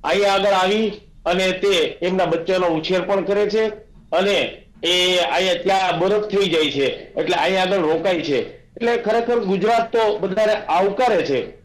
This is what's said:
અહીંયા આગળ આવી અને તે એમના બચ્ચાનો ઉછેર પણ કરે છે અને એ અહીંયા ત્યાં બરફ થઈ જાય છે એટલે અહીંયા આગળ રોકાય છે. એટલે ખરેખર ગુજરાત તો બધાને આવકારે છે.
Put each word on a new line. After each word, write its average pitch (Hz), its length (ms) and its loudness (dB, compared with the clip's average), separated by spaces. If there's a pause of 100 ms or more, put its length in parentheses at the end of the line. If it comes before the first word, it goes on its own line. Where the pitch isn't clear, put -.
અહીંયા 196 300 2
આગળ 196 200 2
આવી 202 360 2 (360)
અને 185 260 0
તે 185 500 0
એમના 185 240 0
બચ્ચાનો 180 420 0
ઉછેર 165 340 0
પણ 196 200 0
કરે 202 280 0
છે 220 180 0 (440)
અને 175 540 0 (180)
એ 180 340 0
અહીંયા 175 360 0
ત્યાં 180 460 0
બરફ 208 300 0
થઈ 196 200 0
જાય 156 220 0
છે 135 160 0 (300)
એટલે 170 180 -2
અહીંયા 185 280 0
આગળ 185 140 0
રોકાય 165 440 0
છે. 135 180 0 (100)
એટલે - 480 -4
ખરેખર 233 420 0
ગુજરાત 214 520 0
તો 220 280 2
બધાને 214 340 0
આવકારે 196 720 0
છે. 127 280 -2 (120)